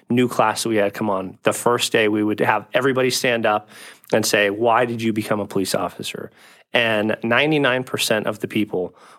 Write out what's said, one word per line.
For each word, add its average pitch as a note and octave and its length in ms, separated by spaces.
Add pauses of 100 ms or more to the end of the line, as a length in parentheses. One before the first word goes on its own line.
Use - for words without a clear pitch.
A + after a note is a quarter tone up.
new B2 200
class G#2+ 340
that A2+ 60
we A2+ 80
had G2+ 160
come A2 160
on, F#2+ 340
the G#2+ 100
first - 380
day A2+ 160
we G#2+ 160
would G#2 160
have G#2+ 340
everybody C3 360
stand A#2+ 360
up G#2+ 220 (460)
and G#2+ 120
say, G#2 260
"Why A#2 340
did A#2 160
you A2+ 120
become G#2+ 260
a G2+ 80
police - 260
officer?" - 560 (440)
And A2 500
ninety-nine B2+ 600
percent A2 440
of G#2 120
the - 80
people F2+ 480 (240)